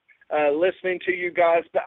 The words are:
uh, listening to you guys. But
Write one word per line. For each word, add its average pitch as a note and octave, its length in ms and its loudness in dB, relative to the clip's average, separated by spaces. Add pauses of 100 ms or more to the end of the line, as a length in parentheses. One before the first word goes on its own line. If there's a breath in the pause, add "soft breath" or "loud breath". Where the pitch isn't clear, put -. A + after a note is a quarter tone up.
(300)
uh, D3+ 200 0
listening F3+ 500 -2
to F#3 120 -4
you F3+ 180 -4
guys. E3+ 420 2
But F3+ 140 -2